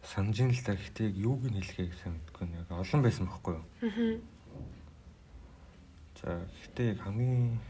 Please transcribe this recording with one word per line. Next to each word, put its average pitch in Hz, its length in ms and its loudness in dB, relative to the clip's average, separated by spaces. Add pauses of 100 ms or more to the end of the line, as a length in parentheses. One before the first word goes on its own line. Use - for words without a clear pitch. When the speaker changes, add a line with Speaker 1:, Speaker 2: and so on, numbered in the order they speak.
Speaker 1:
Санаж 104 360 2
ин 127 120 6
л 123 140 4
да. 104 80 2
Гэхдээ 101 340 0
яг 98 100 2
юуг 120 280 2
нь 107 160 0
хэлэхээ 90 400 -2
сайн 85 160 -4
мэдэхгүй - 300 -8
нэг 85 240 -6
олон 95 320 2
байсан 104 240 6
байхгүй - 260 -4
юу? 80 120 -6 (160)
Speaker 2:
Мгм. 226 280 2 (2000)
Speaker 1:
За, - 120 -6 (120)
гэхдээ - 480 -4
яг 101 160 -2
хамгийн 120 540 2 (100)